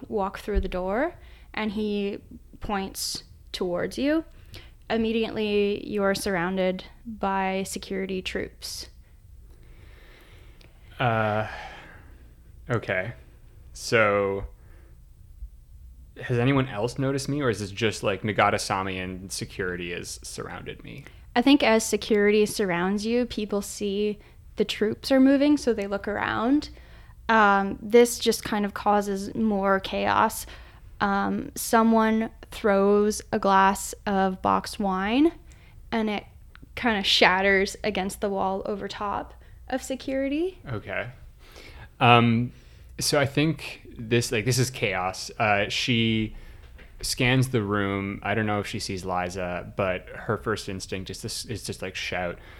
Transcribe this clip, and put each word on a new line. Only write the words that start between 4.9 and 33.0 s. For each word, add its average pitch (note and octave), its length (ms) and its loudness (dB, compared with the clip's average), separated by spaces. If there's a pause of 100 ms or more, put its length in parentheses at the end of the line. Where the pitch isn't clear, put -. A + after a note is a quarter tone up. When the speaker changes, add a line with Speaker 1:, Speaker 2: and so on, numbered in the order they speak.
Speaker 1:
you G3+ 200 -2
are G3 100 4
surrounded F#3 680 0 (200)
by G3 600 -2
security F#3+ 580 -6
troops. - 640 -8 (2250)
Speaker 2:
Uh, A2 480 0 (1200)
okay. G#2 440 -2 (580)
So, G2+ 720 2 (1800)
has B2 160 0
anyone C3 300 2
else A#2 320 -4
noticed C3+ 280 -2
me, C#3+ 140 -2
or B2+ 80 2
is G2 80 -2
this G2 140 -6
just, G#2 320 -2
like, G2 180 -2
Nagata-sami G2+ 760 2
and F#2 360 -8
security F2+ 600 -6
has - 300 -10
surrounded - 640 -12
me? C3 200 -16 (300)
Speaker 1:
I A#3+ 80 2
think C#4 220 6
as A3 200 4
security G#3 640 4
surrounds G3 580 -2
you, A#3 220 0
people G#3 360 -4
see G#3 580 -4 (340)
the G#3+ 100 0
troops - 460 -2
are C4+ 80 6
moving, C#4 380 6
so B3+ 180 0
they G3+ 140 -4
look G3+ 180 -4
around. A3 640 0 (580)
Um, G3+ 540 6
this A#3+ 380 6
just - 240 0
kind G#3 200 -2
of G3+ 80 -4
causes G3+ 640 0
more G3 460 2
chaos. G3+ 640 0 (540)
Um, G3 560 0
someone A3+ 760 4 (220)
throws G#3 680 4 (120)